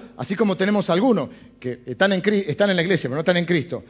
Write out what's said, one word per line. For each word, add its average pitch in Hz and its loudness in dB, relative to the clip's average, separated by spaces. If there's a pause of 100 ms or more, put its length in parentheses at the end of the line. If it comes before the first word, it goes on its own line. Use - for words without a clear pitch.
(160)
así 180 -6
como 202 2
tenemos 196 0
algunos 180 2 (320)
que 123 -8
están 190 0
en 180 0
Cri-, 196 0
están 202 0
en 185 0
la 170 4
iglesia, 165 0
pero 127 -6
no 151 -4
están 175 2
en 175 2
Cristo, 160 -2